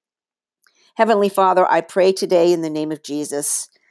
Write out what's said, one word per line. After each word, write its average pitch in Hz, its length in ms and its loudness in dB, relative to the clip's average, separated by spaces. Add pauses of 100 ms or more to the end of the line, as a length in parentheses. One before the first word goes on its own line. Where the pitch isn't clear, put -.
(960)
Heavenly 208 320 2
Father, 185 400 2
I 165 120 0
pray 185 320 0
today 175 400 2
in 165 100 -2
the 160 80 -6
name 156 220 -6
of 151 100 -10
Jesus. 143 640 -8 (220)